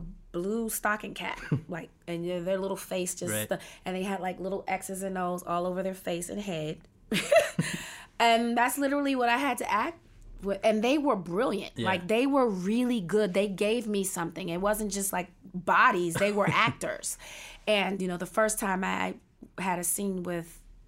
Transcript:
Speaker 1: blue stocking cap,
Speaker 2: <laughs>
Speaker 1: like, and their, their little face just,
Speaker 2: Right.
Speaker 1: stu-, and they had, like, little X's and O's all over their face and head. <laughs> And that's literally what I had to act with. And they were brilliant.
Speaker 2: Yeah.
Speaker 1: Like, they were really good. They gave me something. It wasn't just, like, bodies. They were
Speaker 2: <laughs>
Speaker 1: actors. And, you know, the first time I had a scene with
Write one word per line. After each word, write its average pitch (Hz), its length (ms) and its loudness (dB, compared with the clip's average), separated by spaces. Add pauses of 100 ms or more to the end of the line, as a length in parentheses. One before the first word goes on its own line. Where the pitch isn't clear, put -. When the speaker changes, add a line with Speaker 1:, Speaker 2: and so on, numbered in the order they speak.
(320)
Speaker 1:
blue 214 380 -2
stocking 208 440 -2
cap, - 260 -8 (140)
Speaker 2:
<laughs> - 160 -2
Speaker 1:
like, 175 200 -8 (180)
and 170 160 -4
their, 175 180 -2
their 185 160 0
little 190 200 -2
face 180 380 -4
just, - 180 -4
Speaker 2:
Right. 107 120 -2
Speaker 1:
stu-, 185 120 -2 (280)
and 185 100 -4
they 185 80 -2
had, 196 160 -2
like, 185 200 -4
little 190 280 -4
X's 190 360 -4
and 190 140 -4
O's 180 260 -2
all 175 220 -2
over 180 180 -2
their 190 120 -2
face 175 340 -6
and 202 120 -6
head. 160 360 -4 (340)
<laughs> 214 60 2 (1000)
And 233 380 4
that's 247 200 2
literally 277 380 2
what 240 140 2
I 233 80 4
had 269 220 0
to - 120 -2
act 240 280 0 (420)
with. 196 220 -2
And 214 200 4
they 262 140 4
were 277 180 4
brilliant. 190 600 -2
Speaker 2:
Yeah. 117 100 -2
Speaker 1:
Like, 185 220 0
they 226 180 4
were 269 220 4
really 220 520 2
good. 190 360 2
They 196 120 4
gave 208 400 0
me 202 160 0
something. 175 460 -4
It 170 100 -2
wasn't 208 320 0
just, 196 220 -2
like, 180 140 -2 (260)
bodies. 180 640 4
They 202 160 4
were 202 180 2
Speaker 2:
<laughs> - 20 2
Speaker 1:
actors. - 680 0 (500)
And, 196 340 2
you 185 60 0
know, 175 100 -2
the 180 80 -4
first 214 340 2
time 190 240 2
I 190 320 0 (440)
had 180 180 0
a 180 60 -4
scene 190 400 -2
with 170 380 -6 (260)